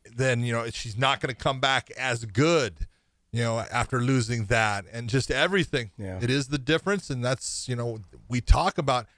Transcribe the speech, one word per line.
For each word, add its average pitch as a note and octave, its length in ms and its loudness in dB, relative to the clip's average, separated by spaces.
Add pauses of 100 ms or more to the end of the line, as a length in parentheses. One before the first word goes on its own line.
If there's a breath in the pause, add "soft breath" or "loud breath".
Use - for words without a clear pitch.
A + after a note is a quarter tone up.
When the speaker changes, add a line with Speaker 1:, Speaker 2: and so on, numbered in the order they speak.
(140)
Speaker 1:
then, B2 280 2
you A#2+ 100 -2
know, A#2 180 -2
she's A2 280 -8
not C3+ 220 2
gonna C3+ 140 -4
come C3 260 -2
back C3 320 0
as B2 340 -4
good, B2 600 2 (460)
you A#2 100 0
know, A#2 180 0
after A#2+ 400 -2
losing A#2+ 460 0
that G#2+ 460 2
and A#2 160 -8
just B2+ 220 0
everything. D3 680 0
Speaker 2:
Yeah. F#2 240 -8
Speaker 1:
It A#2+ 80 0
is C3 200 0
the D3 100 -2
difference, D#3+ 500 0
and B2 160 -4
that's, - 440 -4
you B2 80 -2
know, A#2+ 240 -4 (280)
we B2 140 0
talk F3 340 6
about C3 300 0 (120 soft breath)